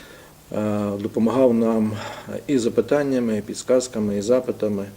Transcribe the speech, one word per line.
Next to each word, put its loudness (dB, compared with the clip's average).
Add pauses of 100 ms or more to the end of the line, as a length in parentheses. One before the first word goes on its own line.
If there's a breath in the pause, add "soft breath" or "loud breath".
(520 loud breath)
е, 0 (120)
допомагав 4
нам 2 (540 loud breath)
і 2
запитаннями, 0
і -2
підсказками, 0
і -2
запитами. 0 (100)